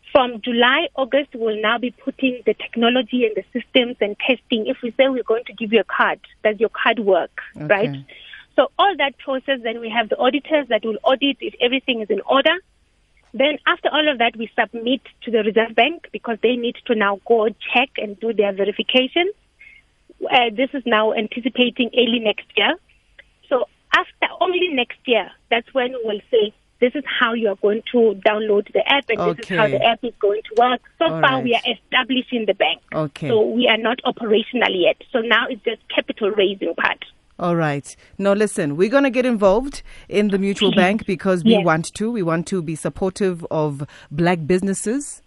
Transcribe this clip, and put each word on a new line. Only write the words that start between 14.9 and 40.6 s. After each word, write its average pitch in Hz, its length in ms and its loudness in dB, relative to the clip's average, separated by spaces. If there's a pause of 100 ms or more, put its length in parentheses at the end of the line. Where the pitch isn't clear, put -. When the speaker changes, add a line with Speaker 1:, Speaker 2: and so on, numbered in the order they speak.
Speaker 1:
to 240 80 -8
the 214 140 0
Reserve 220 300 0
Bank 294 380 0
because 226 300 -6
they 247 140 2
need 240 280 -4
to 240 100 0
now 202 320 0
go 226 220 2 (240)
check 254 240 2
and 208 240 -8
do 226 140 -4
their 202 180 0
verification. 247 800 0 (1000)
Uh, 240 220 4
this 254 220 0
is 269 100 -6
now 220 300 2
anticipating 233 840 -2
early 240 240 2
next 214 340 -4
year. 220 200 2 (720)
So 247 180 0 (300)
after - 320 -2 (140)
only 359 260 0
next 254 380 -4
year, 208 240 0 (200)
that's 233 220 -2
when 254 200 -2
we 254 120 -10
will 208 160 -4 (100)
say, 214 220 2 (260)
"This 240 160 2
is 294 120 -4
how 226 260 0
you 226 160 0
are 196 80 -2
going 214 260 0 (100)
to 220 320 4
download 214 480 0
the - 140 0
app 277 220 0
and 226 100 -2 (180)
this - 100 -18
is - 100 -20
how 190 80 4
Speaker 2:
Okay. 147 140 0
Speaker 1:
the - 60 0
app - 200 2
is 233 160 -4
going 208 220 0
to - 200 -16
work." 247 180 2 (180)
So 330 80 2
Speaker 2:
All 320 140 -2
Speaker 1:
far, 262 200 4
we 240 140 0
Speaker 2:
right. - 120 0
Speaker 1:
are 247 60 -2
establishing 247 760 -2
the 196 80 2
bank. - 260 0 (140)
Speaker 2:
Okay. 156 340 -4
Speaker 1:
So 220 120 2
we 233 260 0
are 226 120 4
not 240 260 -2
operational 233 680 0
yet. 170 240 2 (140)
So 240 100 0
now 233 280 2
it's 247 160 -10
just 226 240 -4
capital 208 420 -2
raising 196 460 -2
part. - 280 -4 (360)
Speaker 2:
All 175 160 0
right. 147 400 -4 (220)
Now, 196 160 2
listen, 196 420 -2
we're 202 140 2
gonna 277 200 2
get 247 160 0
involved 226 560 2 (260)
in 208 200 0
the 196 100 0
mutual 196 320 0